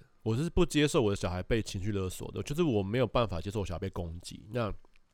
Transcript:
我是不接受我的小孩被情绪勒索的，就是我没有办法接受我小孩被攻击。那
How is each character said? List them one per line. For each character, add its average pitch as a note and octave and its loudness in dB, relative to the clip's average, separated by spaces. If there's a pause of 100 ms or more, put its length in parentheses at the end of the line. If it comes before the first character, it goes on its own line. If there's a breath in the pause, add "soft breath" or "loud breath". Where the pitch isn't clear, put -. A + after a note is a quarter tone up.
(240)
我 A2+ -2
是 D#3 -2
不 F3 2
接 D3+ 2
受 C#3+ 2
我 G2+ 2
的 G2+ -2
小 F#2+ -4
孩 F2+ -4
被 A#2 0
情 - -8
绪 G2+ -4
勒 F#2+ -4
索 - -10
的， G#2 -8
就 C#3+ 6
是 F3 8
我 A#2 4
没 G2+ 0
有 C3 4
办 A#2 2
法 F#2 -4
接 G2 -6
受 G#2+ -2
我 F#2+ -2
小 F2 -4
孩 E2 -6
被 F#2+ -4
攻 E2+ -6
击。 - -16
那 A2 -4 (400)